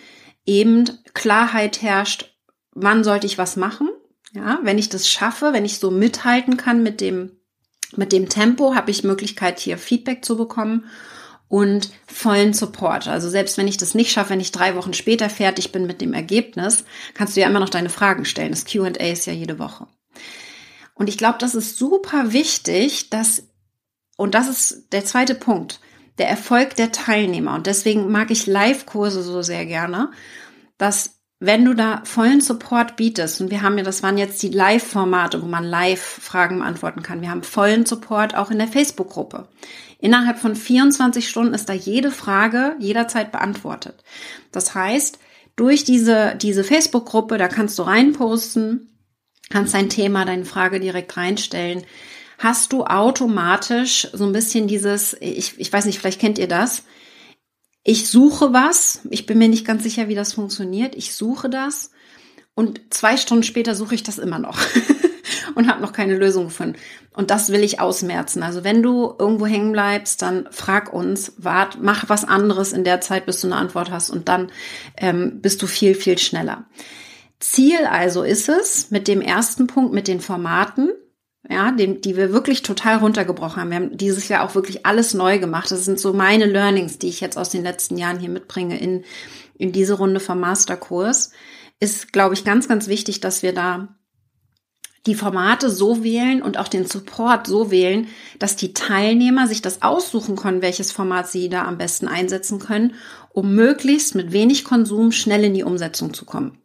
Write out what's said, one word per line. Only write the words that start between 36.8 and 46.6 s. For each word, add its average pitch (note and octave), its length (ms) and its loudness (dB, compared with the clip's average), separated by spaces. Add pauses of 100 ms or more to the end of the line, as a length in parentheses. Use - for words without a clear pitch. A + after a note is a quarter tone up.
kann, E3+ 180 -10
wir F3 100 -8
haben F3 120 -8
vollen G#3+ 420 2
Support A3 500 -4
auch A3 160 -2
in A3 60 -2
der A3 120 0
Facebook-Gruppe. - 800 -4 (520)
Innerhalb A#3+ 400 4
von G#3+ 180 -2
vierundzwanzig B3+ 720 2
Stunden A#3 240 0
ist G#3 160 -6
da G3 60 -4
jede A#3 360 -2
Frage A#3 680 0
jederzeit A3 540 -2
beantwortet. - 720 -8 (480)
Das - 240 -4
heißt, G3+ 440 -2 (380)
durch C#4 280 4
diese, A3+ 560 4
diese G3 240 2